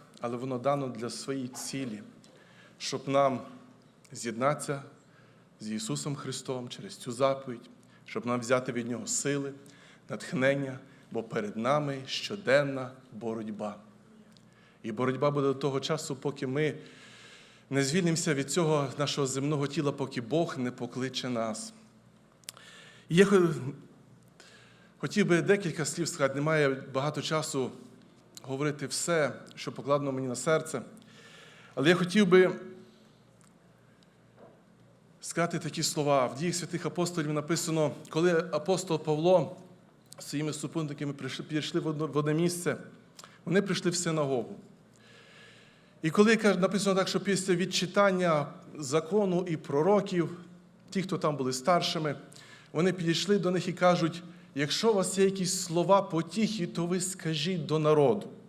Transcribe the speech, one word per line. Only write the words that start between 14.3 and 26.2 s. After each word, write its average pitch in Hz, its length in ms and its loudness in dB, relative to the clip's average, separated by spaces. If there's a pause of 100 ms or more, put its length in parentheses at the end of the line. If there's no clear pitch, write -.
І 110 80 -6
боротьба 131 400 0
буде 143 160 2
до 135 60 2
того 135 260 -2
часу, 147 360 -4
поки 139 320 -6
ми 143 260 0 (960)
не 139 140 2
звільнимося 165 500 2
від 139 180 -2
цього 156 360 2 (100)
нашого 143 300 0
земного 139 400 0
тіла, 143 240 0
поки 135 300 -4
Бог 147 360 0
не 123 140 -2
покличе 127 580 -6
нас. 113 440 -4 (1400)
І 160 60 0
я 190 100 8
хо-, 190 240 6 (1500)
хотів 185 280 0
би 165 160 4
декілька 170 440 2
слів 160 220 -4
сказати, 135 280 0